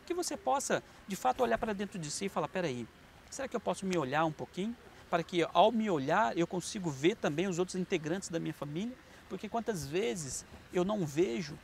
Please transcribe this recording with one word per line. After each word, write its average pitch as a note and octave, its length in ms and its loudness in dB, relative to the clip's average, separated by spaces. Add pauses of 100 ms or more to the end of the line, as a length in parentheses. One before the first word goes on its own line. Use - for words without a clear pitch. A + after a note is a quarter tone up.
que - 80 -6
você E4+ 240 -4
possa, B3+ 460 0 (240)
de G3 80 -4
fato, - 260 0
olhar A#3 160 4
pra A3 160 -2
dentro G3 240 -6
de D3+ 140 -6
si - 140 -4
e F#3+ 40 -2
falar, E3 200 -2
"Peraí, C3 380 -2 (440)
será C4 160 -6
que - 80 -8
eu A3 40 0
posso - 240 -2
me F#3 140 2
olhar C#3+ 280 2
um D#3+ 60 2
pouquinho?" F#3 440 -6 (340)
Para E3+ 140 2
que, E3+ 200 2 (120)
ao G#3 160 10
me A3 180 2
olhar, E3 480 2
eu E3+ 80 4
consigo F3+ 460 -4
ver D3 240 4
também F3 320 0
os F3 100 0
outros F3+ 200 0
integrantes F3 520 -2
da E3 100 -2
minha D#3+ 140 -4
família, F3 420 -6 (320)
porque F3+ 220 -10
quantas G#3+ 380 -4
vezes E3+ 580 -2 (260)
eu F3 140 2
não G#3 180 0
vejo D#3+ 600 0